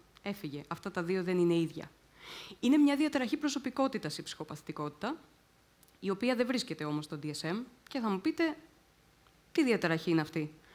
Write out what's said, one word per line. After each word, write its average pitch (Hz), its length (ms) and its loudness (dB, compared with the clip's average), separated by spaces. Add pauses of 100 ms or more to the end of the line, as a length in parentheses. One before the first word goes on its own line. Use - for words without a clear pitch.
(220)
έφυγε. 151 460 -8
Αυτά 190 240 -8
τα 180 120 -2
δύο 185 200 0
δεν 180 140 0
είναι 175 160 6
ίδια. 160 380 -2 (680)
Είναι 262 180 6
μια 285 180 8
διαταραχή 285 420 0
προσωπικότητας 269 800 -2
η 165 60 -8
ψυχοπαθητικότητα, 151 920 -8 (840)
η 185 100 -4
οποία 240 260 0
δεν 233 120 2
βρίσκεται 208 380 -2
όμως 151 200 -2
στο 151 180 -8
D - 20 -6
S 151 260 -4
M. 190 40 -2 (340)
Και 277 100 -4
θα 226 100 0
μου 190 120 0
πείτε, 320 360 0 (960)
τι 320 120 4
διαταραχή 180 480 2
είναι 160 100 6
αυτή; 151 320 -4 (220)